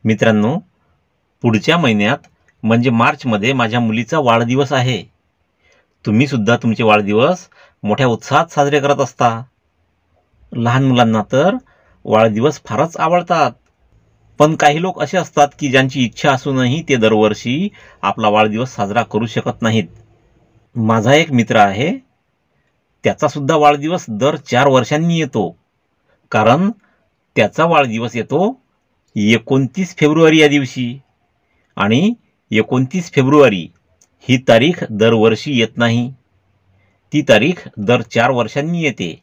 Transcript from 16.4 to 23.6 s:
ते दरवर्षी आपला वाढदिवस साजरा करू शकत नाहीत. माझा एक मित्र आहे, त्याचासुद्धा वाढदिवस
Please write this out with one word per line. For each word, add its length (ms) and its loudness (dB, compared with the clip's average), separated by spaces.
ते 80 2
दरवर्षी 720 0
आपला 260 -2
वाढदिवस 480 0
साजरा 260 -4
करू 240 -4
शकत 360 -6
नाहीत. 260 -2
माझा 380 0
एक 180 0
मित्र 260 0
आहे, 320 2
त्याचासुद्धा 520 -2
वाढदिवस 540 0